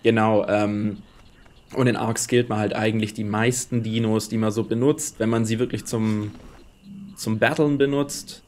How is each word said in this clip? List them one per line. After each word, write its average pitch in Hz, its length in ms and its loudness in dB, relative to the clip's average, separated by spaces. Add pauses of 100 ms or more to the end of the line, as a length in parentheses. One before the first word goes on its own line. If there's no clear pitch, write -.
Genau, 110 460 4
ähm, 104 520 0 (760)
und 131 100 2
in 120 100 4
Ark 110 220 -2
skillt 120 320 2
man 110 80 0
halt 104 160 0
eigentlich 110 400 0
die 107 120 -6
meisten 117 580 0
Dinos, 110 440 0
die 117 100 -4
man 110 140 2
so 107 120 -2
benutzt. 131 560 -2
Wenn 110 100 0
man 113 160 2
sie 110 140 0
wirklich 123 260 -2
zum, 107 460 -2 (840)
zum 110 220 -4
Battlen 143 400 2
benutzt 139 720 -2